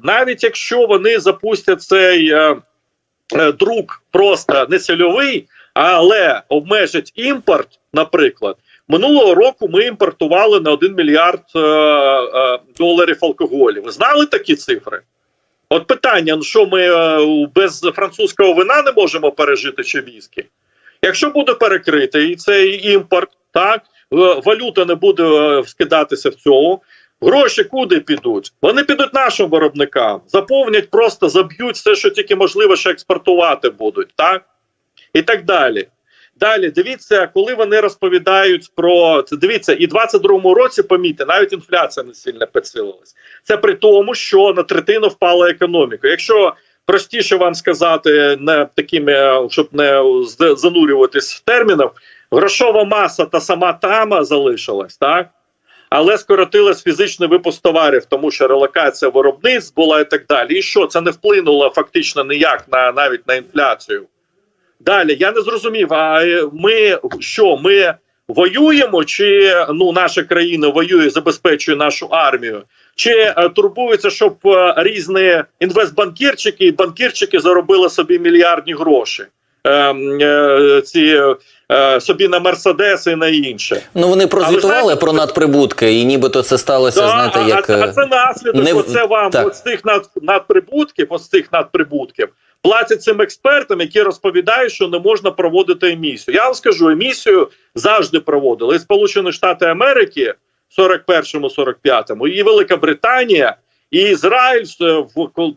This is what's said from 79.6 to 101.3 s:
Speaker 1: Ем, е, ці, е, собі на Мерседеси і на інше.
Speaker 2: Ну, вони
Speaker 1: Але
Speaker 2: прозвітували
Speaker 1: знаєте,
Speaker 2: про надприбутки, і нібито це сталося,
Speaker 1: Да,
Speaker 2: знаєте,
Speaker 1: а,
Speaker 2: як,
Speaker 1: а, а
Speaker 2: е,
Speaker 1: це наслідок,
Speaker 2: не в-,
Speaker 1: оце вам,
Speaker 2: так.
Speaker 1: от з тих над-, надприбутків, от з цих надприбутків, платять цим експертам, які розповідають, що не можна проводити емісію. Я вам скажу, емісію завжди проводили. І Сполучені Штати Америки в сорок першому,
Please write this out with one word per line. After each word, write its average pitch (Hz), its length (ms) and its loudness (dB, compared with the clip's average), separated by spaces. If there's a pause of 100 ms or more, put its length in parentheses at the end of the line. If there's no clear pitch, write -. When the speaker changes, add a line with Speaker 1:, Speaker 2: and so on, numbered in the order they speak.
Speaker 1:
Ем, 139 580 0
е, 143 640 4
ці, 156 360 2 (500)
е, 135 300 2
собі 185 260 -2
на 180 120 0
Мерседеси 180 720 0
і 165 40 -2
на 160 120 -2
інше. 135 540 -4 (140)
Speaker 2:
Ну, 175 120 2
вони 190 160 2
Speaker 1:
Але 180 40 2
Speaker 2:
прозвітували 196 540 2
Speaker 1:
знаєте, 165 200 0
Speaker 2:
про 160 120 0
надприбутки, 143 840 2
і 120 60 0
нібито 131 360 0
це 131 160 0
сталося, 131 440 0
Speaker 1:
Да, 208 60 2
Speaker 2:
знаєте, 233 360 0
Speaker 1:
а, 110 40 0
Speaker 2:
як, 104 220 0
Speaker 1:
а, 107 40 4
а 208 120 2
Speaker 2:
е, 95 60 -4
Speaker 1:
це 277 140 0
наслідок, 247 580 0
Speaker 2:
не 165 100 2
в-, - 40 2
Speaker 1:
оце - 280 -2
вам, 208 260 0
Speaker 2:
так. 113 160 0
Speaker 1:
от - 80 -6
з - 60 -20
тих 233 240 -6
над-, 202 240 -2 (120)
надприбутків, 196 880 -2
от 165 120 -8
з - 60 -20
цих 180 260 0
надприбутків, 147 760 -4 (340)
платять 226 420 0
цим 214 180 0
експертам, 262 600 -2
які 170 200 -2
розповідають, 202 720 -2
що 190 160 -4
не 175 120 -4
можна 196 320 0
проводити 180 600 0
емісію. 156 440 -6
Я 220 100 2
вам 262 80 0
скажу, 170 360 0
емісію 190 580 0 (280)
завжди 165 440 0
проводили. 139 560 -2
І 170 40 0
Сполучені 196 520 -2
Штати 185 340 -2
Америки 180 680 0 (360)
в - 40 -20
сорок 185 320 0
першому, 151 440 -2